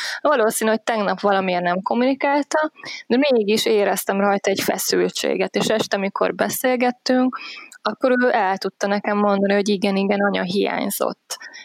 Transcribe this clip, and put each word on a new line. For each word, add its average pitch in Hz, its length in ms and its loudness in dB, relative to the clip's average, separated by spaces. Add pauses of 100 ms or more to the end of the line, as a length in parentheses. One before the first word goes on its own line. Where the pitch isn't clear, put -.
(200)
valószínű, 226 500 2
hogy 220 120 0
tegnap 196 380 -2
valamiért 190 420 0
nem 180 200 0
kommunikálta, 277 880 0 (340)
de 233 100 2 (140)
mégis 214 360 2
éreztem 196 540 2
rajta 202 300 2
egy 190 100 0
feszültséget, 185 960 -2
és 196 100 -2
este, 220 300 0
amikor 196 380 -2
beszélgettünk, 254 1040 0 (440)
akkor 220 280 0 (140)
ő 247 80 2
el 190 260 0
tudta - 280 -4
nekem 202 320 0
mondani, 196 340 2
hogy 202 160 2
igen, 196 280 0
igen, 196 240 0
anya 196 220 0
hiányzott, - 920 -2 (280)